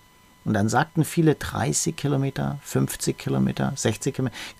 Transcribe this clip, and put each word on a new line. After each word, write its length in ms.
Und 100
dann 140
sagten 360
viele 300
dreißig 640
Kilometer, 640
fünfzig 560
Kilometer, 560
sechzig 400
Kilometer. 220